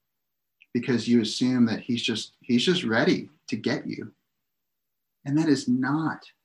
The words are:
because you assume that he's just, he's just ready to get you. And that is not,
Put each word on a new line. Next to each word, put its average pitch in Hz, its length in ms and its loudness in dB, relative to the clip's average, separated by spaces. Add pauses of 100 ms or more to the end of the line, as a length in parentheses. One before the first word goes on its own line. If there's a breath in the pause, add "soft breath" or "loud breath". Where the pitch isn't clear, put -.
(720)
because 120 360 -2
you 120 140 6
assume 123 440 2
that 104 140 -2
he's 120 240 -4
just, - 380 -6
he's 120 240 0
just 180 180 2
ready 123 460 0 (180)
to - 80 -4
get 117 320 -4
you. - 240 -10 (1120)
And 139 120 -2
that 160 120 2
is 131 180 2
not, 131 580 -2 (200)